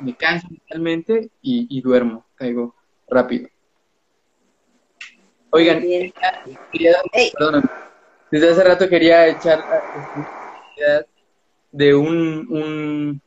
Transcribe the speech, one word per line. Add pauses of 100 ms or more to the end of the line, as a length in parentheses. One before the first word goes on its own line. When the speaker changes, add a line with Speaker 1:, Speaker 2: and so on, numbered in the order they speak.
Speaker 1:
me
canso
mentalmente (120)
y,
y
duermo, (100)
caigo (320)
rápido. (2000)
Oigan,
Speaker 2:
Muy
bien. (580)
Speaker 1:
quería, (180)
Speaker 2:
Ey.
Speaker 1:
perdóname, (640)
desde
hace
rato
quería
echar
la (680)
de
un,
un,